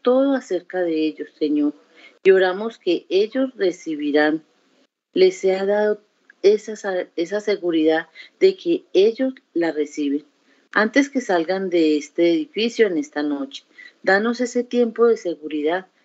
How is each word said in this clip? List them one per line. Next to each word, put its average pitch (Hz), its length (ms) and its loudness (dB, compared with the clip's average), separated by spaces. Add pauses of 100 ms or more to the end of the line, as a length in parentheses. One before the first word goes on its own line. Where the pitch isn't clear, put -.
todo 269 320 2
acerca 185 460 -6
de 160 260 0
ellos, 147 220 -8 (100)
Señor, 147 360 0 (480)
y 190 80 6
oramos 190 480 0
que - 300 -2
ellos 226 480 -2
recibirán, 156 880 0 (680)
les 185 220 4
sea 190 300 0
dado 208 360 0 (400)
esa 214 340 2
sa-, 185 300 -6 (100)
esa 175 240 -4
seguridad 165 680 0 (300)
de 190 180 4
que - 360 -4
ellos 226 420 2 (200)
la 165 180 -2
reciben. 147 520 -4 (480)
Antes 214 380 2
que 262 100 -4
salgan 190 500 -2
de 160 260 2
este 170 360 0
edificio 208 540 0
en 180 100 -4
esta 147 260 -4
noche, 143 420 -6 (380)
danos 220 380 0
ese 240 240 -2
tiempo 240 420 0
de 226 100 4
seguridad, 156 720 -4 (180)